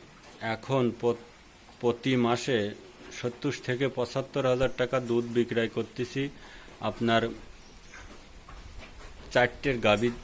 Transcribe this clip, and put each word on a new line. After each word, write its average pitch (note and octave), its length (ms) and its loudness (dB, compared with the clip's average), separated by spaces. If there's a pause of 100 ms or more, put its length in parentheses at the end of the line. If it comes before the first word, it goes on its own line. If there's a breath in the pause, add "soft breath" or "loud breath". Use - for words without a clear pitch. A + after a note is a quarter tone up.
(400)
এখন A2+ 600 0
পত-, A#2+ 260 0 (540)
প্রতি C3 360 2
মাসে A#2+ 540 2 (520)
সত্তর B2 300 -2 (120)
থেকে B2+ 240 2
পঁচাত্তর C3 580 -2
হাজার B2+ 300 4
টাকা B2+ 240 2
দুধ A#2+ 240 2
বিক্রয় A#2 440 2
করতেছি। A#2 600 -4 (520 loud breath)
আপনার A2+ 420 2 (2000)
চারটের B2 460 2
গাভীর A2 320 4 (120)